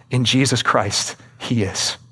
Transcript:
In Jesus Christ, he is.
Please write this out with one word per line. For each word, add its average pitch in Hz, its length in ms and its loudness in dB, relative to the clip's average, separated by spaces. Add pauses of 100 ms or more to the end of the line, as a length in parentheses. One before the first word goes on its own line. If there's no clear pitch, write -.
In 127 140 0
Jesus 131 400 2
Christ, - 540 0 (200)
he 117 260 -2
is. - 340 -4 (140)